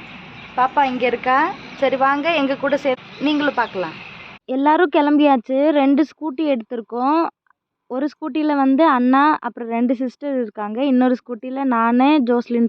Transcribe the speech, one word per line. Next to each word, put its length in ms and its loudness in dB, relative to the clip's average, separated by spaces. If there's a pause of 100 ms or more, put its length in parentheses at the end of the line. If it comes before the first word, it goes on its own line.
(580)
பாப்பா 260 2
இங்க 220 -2
இருக்கா. 440 2 (260)
சரி, 200 0
வாங்க, 400 0
எங்க 200 0
கூட 280 -2
சே-, 380 -4
நீங்களும் 320 0
பார்க்கலாம். 400 -4 (520)
எல்லாரும் 500 2
கிளம்பியாச்சு. 720 2
ரெண்டு 340 4
ஸ்கூட்டி 520 -4
எடுத்திருக்கோம். 720 -4 (600)
ஒரு 240 -4
ஸ்கூட்டில 440 -4
வந்து 320 2
அண்ணா, 520 2
அப்புறம் 300 -10
ரெண்டு 260 0
சிஸ்டர் 460 -6
இருக்காங்க. 440 -6
இன்னொரு 300 2
ஸ்கூட்டில 480 -8
நானு, 640 2
ஜோஸ்லின் 440 0